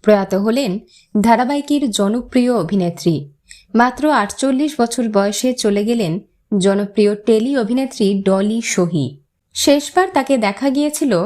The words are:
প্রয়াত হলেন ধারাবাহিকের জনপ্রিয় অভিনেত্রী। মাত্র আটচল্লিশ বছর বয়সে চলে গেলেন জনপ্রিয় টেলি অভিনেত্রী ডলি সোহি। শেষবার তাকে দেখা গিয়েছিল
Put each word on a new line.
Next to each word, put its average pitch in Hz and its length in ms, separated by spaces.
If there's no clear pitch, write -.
প্রয়াত 196 320
হলেন 220 360
ধারাবাহিকের 254 760
জনপ্রিয় 240 600
অভিনেত্রী। 175 640
মাত্র 247 360
আটচল্লিশ 269 600
বছর 240 280
বয়সে 208 440
চলে 208 300
গেলেন 214 300
জনপ্রিয় 202 560
টেলি 220 420
অভিনেত্রী 247 500
ডলি 196 380
সোহি। 165 460
শেষবার 294 580
তাকে 277 240
দেখা 214 320
গিয়েছিল 294 440